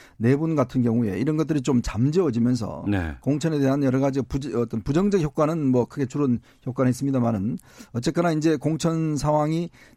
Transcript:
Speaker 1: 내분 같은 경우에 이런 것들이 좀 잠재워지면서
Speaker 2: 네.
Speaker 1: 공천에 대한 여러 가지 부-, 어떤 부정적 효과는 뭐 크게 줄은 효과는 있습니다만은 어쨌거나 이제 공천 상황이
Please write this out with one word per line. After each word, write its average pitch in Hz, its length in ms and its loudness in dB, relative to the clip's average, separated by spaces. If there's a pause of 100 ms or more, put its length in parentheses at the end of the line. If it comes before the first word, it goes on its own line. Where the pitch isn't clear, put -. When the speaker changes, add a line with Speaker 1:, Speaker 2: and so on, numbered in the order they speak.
(160)
Speaker 1:
내분 147 400 2
같은 127 260 0
경우에 113 360 0
이런 151 180 0
것들이 151 260 0
좀 127 180 2
잠재워지면서 120 1080 0
Speaker 2:
네. 85 320 -2
Speaker 1:
공천에 151 400 -2
대한 139 220 2
여러 135 180 2
가지 139 200 0
부-, 139 180 -4 (220)
어떤 113 220 -4
부정적 190 400 2
효과는 151 460 0
뭐 123 180 4
크게 143 200 -4
줄은 131 340 0 (260)
효과는 127 240 0
있습니다만은 123 680 0 (340)
어쨌거나 165 400 0
이제 156 240 2
공천 160 600 -2
상황이 151 540 0 (260)